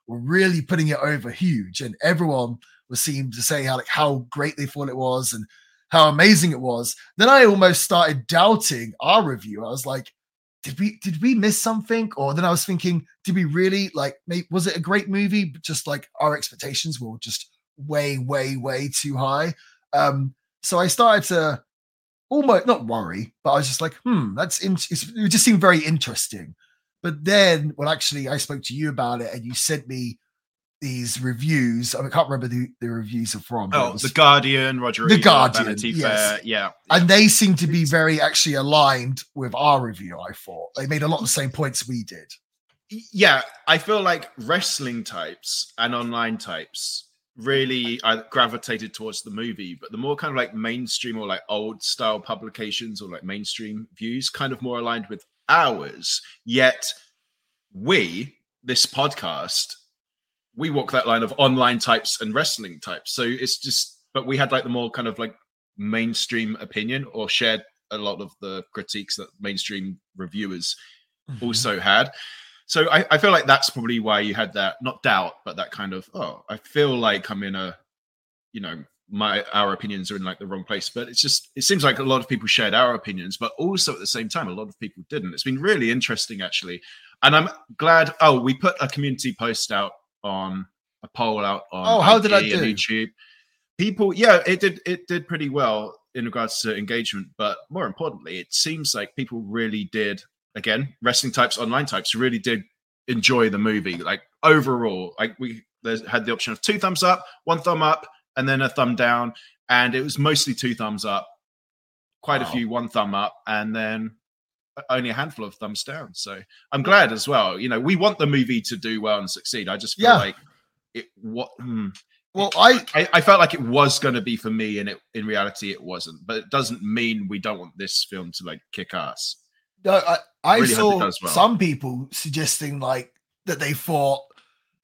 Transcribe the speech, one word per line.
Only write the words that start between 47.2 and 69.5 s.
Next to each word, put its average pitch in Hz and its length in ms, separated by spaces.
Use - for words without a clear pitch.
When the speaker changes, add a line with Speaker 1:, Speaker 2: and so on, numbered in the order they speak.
Speaker 2:
really, 127 680
I 113 260
gravitated 113 640
towards 110 280
the 113 100
movie, 104 420
but - 160
the 110 80
more 139 160
kind 151 160
of, 131 60
like, 123 180
mainstream 113 640
or, 107 80
like, 95 220
old 107 340
style 110 380
publications 107 840
or, 95 80
like, 85 140
mainstream 107 720
views 120 340
kind 135 220
of 123 100
more 123 160
aligned 117 300
with 104 180
hours. 107 680
Yet 127 380
we, 107 600
this 123 220
podcast, 87 920
we 156 140
walk 143 220
that 127 140
line 113 160
of 110 160
online 127 400
types - 420
and 107 140
wrestling 110 460
types. - 320
So 127 100
it's 123 360
just, - 400
but 127 120
we 131 100
had, 139 160
like, 131 120
the 123 140
more 117 120
kind 120 180
of, 104 100
like, 113 160
mainstream 110 840
opinion 120 520
or 107 160
shared 113 340
a 107 80
lot 101 220
of 95 100
the 95 220
critiques 101 440
that 95 120
mainstream 98 580